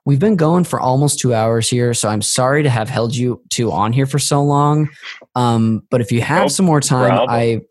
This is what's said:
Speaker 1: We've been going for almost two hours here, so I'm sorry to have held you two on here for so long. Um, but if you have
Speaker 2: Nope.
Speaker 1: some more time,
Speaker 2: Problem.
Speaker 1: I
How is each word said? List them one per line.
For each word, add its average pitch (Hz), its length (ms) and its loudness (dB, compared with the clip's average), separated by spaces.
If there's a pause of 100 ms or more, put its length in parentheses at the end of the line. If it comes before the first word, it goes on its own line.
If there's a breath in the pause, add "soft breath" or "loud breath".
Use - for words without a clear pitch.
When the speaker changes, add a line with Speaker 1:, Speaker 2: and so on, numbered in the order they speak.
Speaker 1:
We've 139 140 2
been 208 180 2
going 165 280 2
for 131 140 -4
almost 131 400 0
two 123 140 0
hours 113 360 0
here, 123 240 0
so - 160 -4
I'm 107 120 -2
sorry 135 420 0
to 147 60 2
have 110 200 -2
held 117 260 -4
you 120 340 -2
two 117 220 -2
on 101 220 -2
here 135 120 2
for 143 140 -4
so 143 240 0
long. 147 460 2 (460 loud breath)
Um, 113 540 0
but 127 120 0
if 110 100 -6
you 117 100 0
have 160 220 0
Speaker 2:
Nope. 139 80 0
Speaker 1:
some 190 140 0
more 156 160 4
time, 127 300 0
Speaker 2:
Problem. 107 180 0
Speaker 1:
I 117 420 0